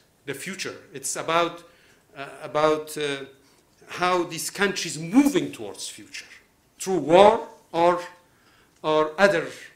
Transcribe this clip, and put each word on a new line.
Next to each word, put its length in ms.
the 80
future. 400
It's 220
about, 480
uh, 120
about, 540
uh, 280
how 360
these 280
countries 480
moving 520
towards 380
future 380
through 200
war 480
or, 280
or 340
other 300